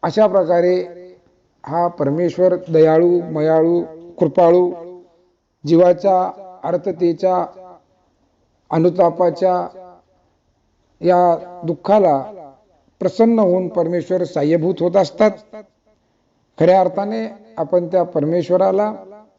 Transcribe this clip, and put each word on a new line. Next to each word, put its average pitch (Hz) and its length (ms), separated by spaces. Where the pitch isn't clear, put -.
अशा 214 240
प्रकारे 180 600
हा 170 260
परमेश्वर 170 680
दयाळू, 160 540
मयाळू, 160 600
कृपाळू, 175 540
जीवाच्या 180 640
अर्थतेच्या, 175 840
अनुतापाच्या 175 1000
या 175 360
दुःखाला 170 520
प्रसन्न 226 380
होऊन 185 300
परमेश्वर 175 560
साह्यभूत 160 560
होत 175 160
असतात. 202 340
खऱ्या 180 200
अर्थाने 202 460
आपण 175 300
त्या 175 160
परमेश्वराला 180 920